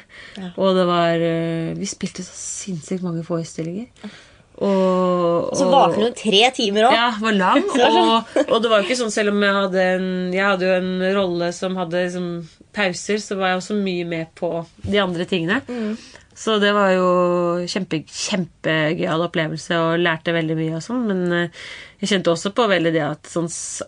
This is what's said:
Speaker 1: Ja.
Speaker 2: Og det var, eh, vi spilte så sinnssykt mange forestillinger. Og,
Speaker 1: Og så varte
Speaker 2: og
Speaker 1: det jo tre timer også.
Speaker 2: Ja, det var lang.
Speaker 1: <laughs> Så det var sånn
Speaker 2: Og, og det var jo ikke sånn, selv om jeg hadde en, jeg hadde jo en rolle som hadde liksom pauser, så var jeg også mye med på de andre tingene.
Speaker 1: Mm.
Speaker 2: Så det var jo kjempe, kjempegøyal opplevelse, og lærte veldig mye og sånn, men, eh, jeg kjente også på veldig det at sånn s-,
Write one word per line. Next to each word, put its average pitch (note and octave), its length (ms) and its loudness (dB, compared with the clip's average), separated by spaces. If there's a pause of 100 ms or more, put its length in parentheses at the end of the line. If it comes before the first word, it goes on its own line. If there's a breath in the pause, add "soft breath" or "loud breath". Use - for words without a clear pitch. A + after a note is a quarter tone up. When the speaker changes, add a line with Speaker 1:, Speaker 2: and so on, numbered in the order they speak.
(380 loud breath)
Speaker 1:
Ja. F#3 200 -12
Speaker 2:
Og F#3+ 180 2
det F#3 100 4
var, E3+ 300 2
eh, E3 600 -2
vi F3 100 -6
spilte - 360 -8
så - 140 -14
sinnssykt F3+ 680 -8
mange E3+ 220 -4
forestillinger. E3 640 -6 (680 loud breath)
Og, F#3 960 2
Speaker 1:
Og - 60 -4
så C#4 140 2
varte A#3+ 260 6
Speaker 2:
og A3+ 160 0
Speaker 1:
det - 100 -14
jo G#3+ 80 0
tre A3+ 200 6
timer G#3+ 320 0
også. B3 100 6
Speaker 2:
Ja, A#3 180 2
det G#3+ 100 -6
var A3 120 0
lang. G3+ 280 4
Speaker 1:
<laughs> G4+ 80 -2
Så - 40 -6
det A#3+ 100 4
var C#4 80 6
sånn A3+ 200 4
Speaker 2:
Og, A3+ 400 0
og A3+ 100 2
det A3+ 80 0
var G#3+ 120 6
jo F#3+ 60 -2
ikke B3 120 -2
sånn, A3+ 120 -2
selv G#3 180 0
om G3+ 120 2
jeg G3+ 120 4
hadde F#3+ 280 2 (140)
en, F#3 380 -2
jeg F#3+ 100 0
hadde G3 180 2
jo F#3 140 2
en F#3 400 0
rolle F3 380 0
som F#3 220 -4
hadde F3+ 280 -2
liksom F3 440 -6 (260)
pauser, G3+ 440 -2
så G#3 200 -6
var F#3+ 100 0
jeg F#3 100 0
også F#3 240 -6
mye F3 240 -2
med E3 300 -6
på E3 300 -6 (200)
de G3 140 0
andre F3+ 260 -2
tingene. F#3 400 0
Speaker 1:
Mm. A3+ 320 -6 (380 loud breath)
Speaker 2:
Så A3 240 -2
det G3+ 140 4
var G3+ 200 4
jo F3 760 2
kjempe, E3+ 380 -4
kjempegøyal D#3+ 1160 -2
opplevelse, D#3+ 560 -4
og E3 220 0
lærte E3+ 340 0
veldig D#3+ 240 0
mye D#3+ 180 -2
og D#3+ 60 -6
sånn, A#3+ 260 -4
men, F3+ 240 0
eh, F3 160 0 (540 loud breath)
jeg G3 80 -4
kjente F3 220 2
også F3+ 220 -2
på A#3 140 2
veldig E3+ 260 2
det D#3+ 80 0
at D3 220 -4
sånn E3+ 260 -4
s-, - 380 -10